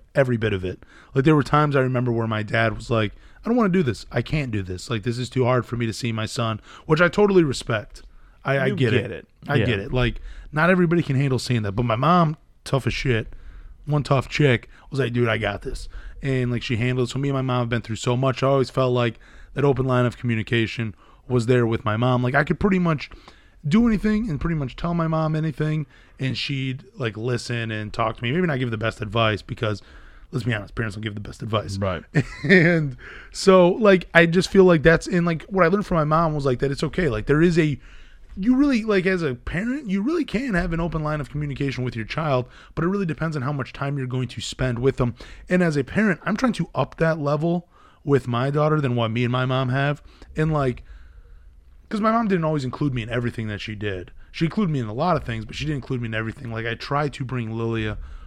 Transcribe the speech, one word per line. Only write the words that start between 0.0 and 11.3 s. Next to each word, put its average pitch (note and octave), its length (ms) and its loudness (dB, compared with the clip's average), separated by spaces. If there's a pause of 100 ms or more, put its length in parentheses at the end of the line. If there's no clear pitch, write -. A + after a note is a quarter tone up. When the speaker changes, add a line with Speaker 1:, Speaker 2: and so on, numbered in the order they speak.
Speaker 1:
every B2+ 220 2
bit G#2+ 160 0
of F#2 140 -2
it. - 180 -8 (300)
Like, C3+ 100 2
there D#3 100 6
were D3 80 4
times D3 320 2
I C#3 60 4
remember B2+ 320 0
where A2+ 140 0
my A2 160 -2
dad A2 340 0
was A2 140 -12
like, A2 220 0 (300)
"I - 60 -4
don't A#3 80 2
wanna A3 140 2
do F3+ 120 4
this. A#2+ 300 -4
I B2 80 0
can't C3+ 300 -4
do G#2+ 100 -2
this. F#2 300 -8
Like, A2+ 120 -4
this A#2 140 -4
is B2 140 -6
too C3 160 0
hard B2 180 2
for A#2+ 140 -6
me A#2+ 80 -2
to A2 80 -4
see A#2 180 -4
my A2 140 -2
son," A2 340 -2 (240)
which D3+ 160 2
I F3 80 6
totally G3 340 4
respect. A#2+ 600 -4 (420)
I, C#3 140 0
I C3+ 80 0
Speaker 2:
You C3 100 0
Speaker 1:
get B2 160 2
it. A#2+ 80 2
Speaker 2:
get G2+ 100 -6
it. E2 160 -12 (220)
Speaker 1:
I - 60 0
Speaker 2:
Yeah. A2 100 4
Speaker 1:
get G#2 160 2
it. A2+ 100 -8
Like, B2 300 0 (320)
not D#3 160 2
everybody F3 340 4
can C3+ 140 -2
handle C3 220 2